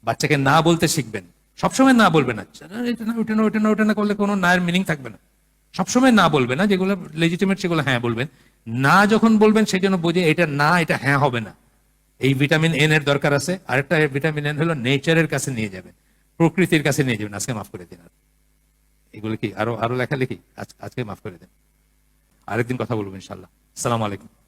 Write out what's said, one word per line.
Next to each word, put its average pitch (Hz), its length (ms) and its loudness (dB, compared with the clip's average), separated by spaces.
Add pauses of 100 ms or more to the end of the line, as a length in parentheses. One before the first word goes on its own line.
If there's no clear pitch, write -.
বাচ্চাকে 143 320 -2
না 143 260 4
বলতে 165 260 2
শিখবেন, - 360 -6 (320)
সবসময় 262 360 2
না 220 180 6
বলবেন 127 260 2
না, 98 60 -10 (460)
"এটা 233 160 -6
না, 233 120 -4
ওটা 220 180 -4
না, 220 80 2
ওটা 214 160 0
না, 214 100 2
ওটা 214 160 2
না" 214 100 2
করলে 208 200 -2
কোনো 202 200 -2
নায়ের 180 260 4
মিনিং 180 240 0
থাকবে 139 260 -6
না। - 80 -20 (540)
সবসময় 247 400 2
না 190 160 6
বলবেন 131 300 0
না, 202 80 2
যেগুলো 190 300 0 (180)
লেজিটিমেট 175 440 0
সেগুলো 170 240 -2
হ্যাঁ 127 180 0
বলবেন। 120 260 -2 (400)
না 139 400 4
যখন 220 320 4
বলবেন 214 260 6
সে 190 160 -2
যেন 190 160 0
বোঝে 170 340 0
এটা 160 160 2
না, 147 340 2
এটা 160 160 -2
হ্যাঁ 135 220 0
হবে 127 220 0
না। 107 140 -12 (640)
এই 135 160 2
ভিটামিন 156 380 2
এন 151 200 2
এর 151 120 2
দরকার 143 280 2
আছে। 175 260 -2 (100)
আরেকটা 147 400 0
ভিটামিন 147 380 -4
এন 147 120 -4
হলো 165 160 -2
নেচারের 143 520 0
কাছে 139 240 -4
নিয়ে 110 180 -4
যাবেন, 92 260 -16 (420)
প্রকৃতির 165 460 2
কাছে 139 220 0
নিয়ে 123 120 -2
যাবেন। 104 180 -8
আজকে 104 180 -8
মাফ 104 180 -8
করে 90 200 -16
দিন। 87 100 -20
আর 85 80 -20 (1040)
এগুলো 110 240 -8
কি 101 180 -6
আরো, 110 220 -4
আরো 117 200 -4
লেখালেখি? 127 400 -4 (200)
আজ-, - 240 -16
আজকে 117 240 -10
মাফ 98 160 -12
করে 90 180 -14
দিন, - 100 -20 (1000)
আরেকদিন 117 300 -4
কথা 117 200 -4
বলবো 98 180 -6
ইনশাআল্লাহ। 92 360 -16 (260)
আসসালামু 117 280 -2
আলাইকুম। 98 240 -8 (200)